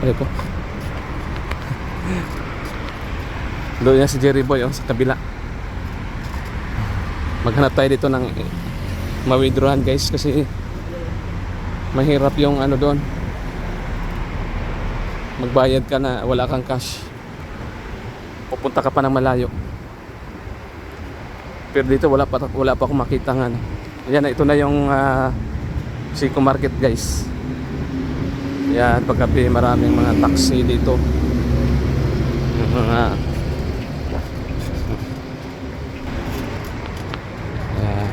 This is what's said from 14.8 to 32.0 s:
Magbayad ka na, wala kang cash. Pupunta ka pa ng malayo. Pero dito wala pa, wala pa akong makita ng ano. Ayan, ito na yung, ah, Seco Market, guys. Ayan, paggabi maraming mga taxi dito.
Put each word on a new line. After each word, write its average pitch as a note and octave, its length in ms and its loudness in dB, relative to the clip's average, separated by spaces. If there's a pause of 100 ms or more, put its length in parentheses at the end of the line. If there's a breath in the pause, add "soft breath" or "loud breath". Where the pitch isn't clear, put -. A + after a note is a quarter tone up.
Magbayad C3 480 4
ka C#3 80 0
na, C3 240 0
wala B2 240 2
kang C3+ 160 0
cash. B2+ 400 -4 (1500)
Pupunta B2+ 320 0
ka C3 80 2
pa D3 80 4
ng C3+ 80 4
malayo. B2+ 400 2 (2250)
Pero C3+ 160 2
dito C3+ 240 4
wala C3+ 160 4
pa, C3 240 0
wala C3 240 2
pa C3 80 2
akong C#3 160 2
makita B2+ 320 0
ng C3 80 2
ano. A#2+ 160 0 (480)
Ayan, C#3 240 2
ito C3 160 2
na D3 80 6
yung, C#3+ 320 4
ah, C3+ 480 2 (800)
Seco - 240 0
Market, C3+ 400 4
guys. - 480 0 (1500)
Ayan, A#2+ 320 4
paggabi B2+ 400 4
maraming A#2+ 480 4
mga A#2+ 240 4
taxi C3+ 400 4
dito. B2 400 4 (1600)